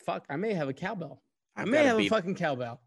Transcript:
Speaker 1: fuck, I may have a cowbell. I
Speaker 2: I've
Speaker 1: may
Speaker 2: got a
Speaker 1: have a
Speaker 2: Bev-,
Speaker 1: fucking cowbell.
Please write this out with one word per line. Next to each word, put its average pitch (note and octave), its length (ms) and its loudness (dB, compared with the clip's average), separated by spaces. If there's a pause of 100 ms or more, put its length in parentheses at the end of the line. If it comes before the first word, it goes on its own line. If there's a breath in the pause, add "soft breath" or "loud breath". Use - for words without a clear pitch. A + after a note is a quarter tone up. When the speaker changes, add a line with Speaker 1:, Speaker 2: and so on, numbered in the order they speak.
Speaker 1:
fuck, F#3 240 -4
I C#3 80 -4
may G#3+ 160 0
have D3+ 160 0
a C3+ 40 -4
cowbell. F3 480 -8 (340)
I - 80 -6
Speaker 2:
I've - 40 -2
Speaker 1:
may C4 100 4
Speaker 2:
got D4+ 80 6
a - 40 6
Speaker 1:
have A3+ 80 4
a G#3+ 40 4
Speaker 2:
Bev-, G3+ 80 2
Speaker 1:
fucking G3 260 0
cowbell. B2 520 -4